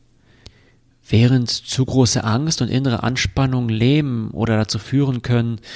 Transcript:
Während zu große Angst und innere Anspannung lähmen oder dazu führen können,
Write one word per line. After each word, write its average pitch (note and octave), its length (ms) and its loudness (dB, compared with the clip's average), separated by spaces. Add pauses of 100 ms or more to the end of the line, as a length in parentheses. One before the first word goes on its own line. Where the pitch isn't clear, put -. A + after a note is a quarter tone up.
(1080)
Während A#2+ 400 4
zu - 360 -4
große B2 360 2
Angst C3+ 400 -2
und A#2+ 60 -2
innere B2+ 340 0
Anspannung B2+ 680 -2
lähmen A#2 640 0
oder A2 260 0
dazu G#2+ 200 -2
führen C3 440 -2
können, A#2 400 -2 (140)